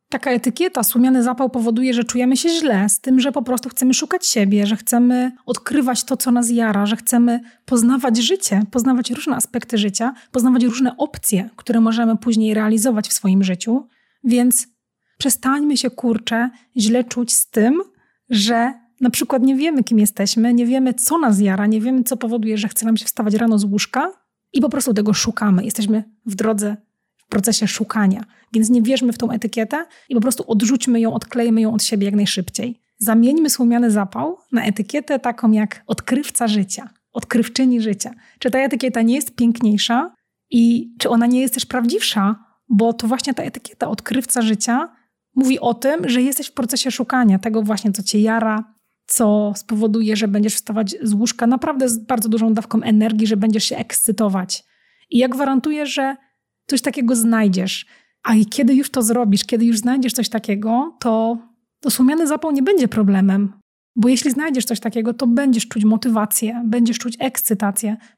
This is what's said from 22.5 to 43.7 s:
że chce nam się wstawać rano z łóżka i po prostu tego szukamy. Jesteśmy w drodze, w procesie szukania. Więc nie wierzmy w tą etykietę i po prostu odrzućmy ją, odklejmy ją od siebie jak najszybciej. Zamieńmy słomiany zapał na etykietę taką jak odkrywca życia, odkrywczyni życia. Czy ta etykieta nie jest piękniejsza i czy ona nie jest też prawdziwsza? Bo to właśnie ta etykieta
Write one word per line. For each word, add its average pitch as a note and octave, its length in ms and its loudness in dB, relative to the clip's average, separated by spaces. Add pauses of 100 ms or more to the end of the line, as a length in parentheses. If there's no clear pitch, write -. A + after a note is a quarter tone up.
że G#3 100 -2
chce - 180 -4
nam A3+ 120 2
się - 80 -6
wstawać G#3+ 280 -2
rano A3 260 2
z G3 40 0
łóżka G#3+ 480 -2 (420)
i C#4 80 2
po D4 80 2
prostu C4 240 -2
tego G#3 200 2
szukamy. G#3 520 0
Jesteśmy G#3+ 380 -2 (220)
w G3+ 100 -8
drodze, G#3 420 -2 (400)
w - 100 -20
procesie G#3 400 0
szukania. G#3 560 -2 (300)
Więc A3 160 2
nie A#3+ 120 4
wierzmy B3+ 320 0
w - 40 -14
tą A#3 140 -4
etykietę A#3 540 -4 (240)
i C4 60 -2
po A3+ 60 2
prostu B3 260 -2
odrzućmy A#3 520 2
ją, A3+ 140 0
odklejmy A3+ 480 -2
ją A3 120 0
od G#3 100 0
siebie G3+ 220 -2
jak G3+ 100 0
najszybciej. G3+ 680 -4 (160)
Zamieńmy A#3+ 520 2
słomiany A#3+ 420 2
zapał A3+ 460 -2 (140)
na A3 140 0
etykietę B3+ 540 -4
taką A#3 320 0
jak G#3+ 360 0
odkrywca - 600 -2
życia, G#3 420 -2 (240)
odkrywczyni A#3+ 680 0
życia. G#3+ 320 -4 (260)
Czy A#3+ 120 -2
ta C4 80 0
etykieta C4 420 0
nie A#3 140 4
jest - 200 -6
piękniejsza A#3 800 0 (340)
i A#3 500 2
czy - 100 0
ona A#3 160 4
nie B3 160 2
jest C4+ 120 -2
też - 120 -2
prawdziwsza? A#3 800 -2 (240)
Bo A#3 240 4
to A#3 140 -4
właśnie B3+ 260 -2
ta - 100 -8
etykieta - 440 -10